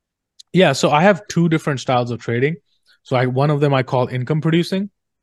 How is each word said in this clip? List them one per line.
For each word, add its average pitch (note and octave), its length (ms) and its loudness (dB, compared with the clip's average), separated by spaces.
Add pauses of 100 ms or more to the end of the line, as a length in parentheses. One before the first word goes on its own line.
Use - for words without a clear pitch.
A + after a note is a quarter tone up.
(520)
Yeah, E3+ 220 4
so D3+ 180 0
I D3+ 120 4
have G3+ 240 2
two E3+ 200 0
different D#3 320 -2
styles B2 320 -2
of A2+ 80 -8
trading. C3 380 -2 (460)
So C3+ 120 -4
I, B2+ 120 2
one C3 220 0
of C#3+ 120 0
them C#3+ 120 2
I C3 100 2
call B2 240 -2
income B2+ 340 -4
producing, F3 480 -2 (340)